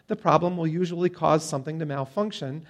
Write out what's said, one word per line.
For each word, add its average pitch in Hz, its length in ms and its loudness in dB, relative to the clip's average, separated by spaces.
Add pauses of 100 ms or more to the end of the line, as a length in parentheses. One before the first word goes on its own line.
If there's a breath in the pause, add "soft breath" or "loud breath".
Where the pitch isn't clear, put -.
the 214 80 -4
problem 170 400 2
will 170 100 -2
usually 170 440 0
cause 160 340 2
something 156 360 -6
to 160 60 -4
malfunction 147 840 -4